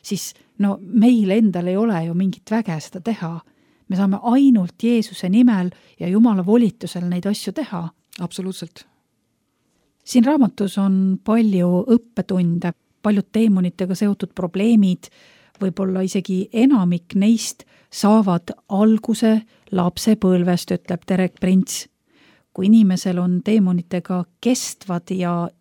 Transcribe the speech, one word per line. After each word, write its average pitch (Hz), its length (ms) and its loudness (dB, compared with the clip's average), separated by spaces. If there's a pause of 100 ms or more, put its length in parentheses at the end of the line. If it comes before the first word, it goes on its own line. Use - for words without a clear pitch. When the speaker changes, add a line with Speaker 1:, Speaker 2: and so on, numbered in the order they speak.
Speaker 1:
siis - 300 -10 (280)
no 202 200 0
meil 208 560 2
endal 180 320 2
ei 185 100 -2
ole 202 280 0
ju 170 100 -4
mingit 185 360 -4
väge 214 280 -2
seda 175 240 -14
teha. 180 300 -6 (560)
Me 185 100 -2
saame 196 240 0
ainult 240 580 2
Jeesuse 226 480 -2
nimel 202 400 4 (300)
ja 185 80 -6
Jumala 196 380 2
volitusel 196 640 0
neid 180 180 -4
asju 202 260 -6
teha. 190 300 -8 (400)
Speaker 2:
Absoluutselt. 180 600 -12 (1200)
Speaker 1:
Siin 247 180 2
raamatus 233 540 0
on 190 440 0
palju 190 680 0
õppetunde, 180 800 -2 (320)
paljud 208 320 -2
teemonitega 190 600 0
seotud 202 380 -4
probleemid, 196 760 0 (520)
võib-olla 190 440 -4
isegi 185 480 -4
enamik 214 600 0
neist 214 500 0 (280)
saavad 202 640 2 (140)
alguse 220 720 2 (320)
lapsepõlvest, 180 1040 0
ütleb - 320 -8
Derek 185 320 -2
Prince. - 480 0 (680)
Kui 190 140 0
inimesel 185 500 4
on 180 240 -2
teemonitega 180 800 -2 (180)
kestvad 190 720 -4
ja 175 380 -4 (120)